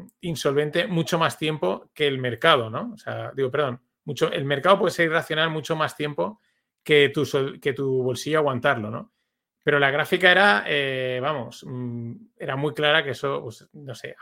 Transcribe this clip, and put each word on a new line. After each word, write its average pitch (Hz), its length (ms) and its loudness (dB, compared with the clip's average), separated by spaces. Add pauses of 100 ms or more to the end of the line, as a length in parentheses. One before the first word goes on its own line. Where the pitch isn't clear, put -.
(220)
insolvente 151 680 0
mucho 170 320 0
más 165 180 0
tiempo 156 560 -4
que 147 140 0
el 135 100 0
mercado, 127 540 2
¿no? 202 240 -6
O - 20 -18
sea, 117 380 -8
digo, 135 160 -2
perdón, 139 320 -2 (220)
mucho, 156 260 -2
el 160 140 -2
mercado 143 340 4
puede 175 120 2
ser 170 140 0
irracional 160 460 0
mucho 156 240 -4
más 156 200 -2
tiempo 165 460 -6 (420)
que 147 260 6
tu 143 160 0
sol-, 135 340 -2
que 139 140 -2
tu 131 280 -2
bolsillo 127 380 -2
aguantarlo, 127 500 0
¿no? 147 240 -12 (480)
Pero 147 160 2
la 143 140 4
gráfica 175 400 4
era, 202 340 6
eh, 131 560 -2
vamos, 131 420 -6
mm, 120 500 -8 (220)
era 139 200 -6
muy 147 180 -2
clara 151 300 2
que 139 80 -4
eso, 139 320 -4
pues, 120 300 -16
no 139 200 -14
sé, - 280 -14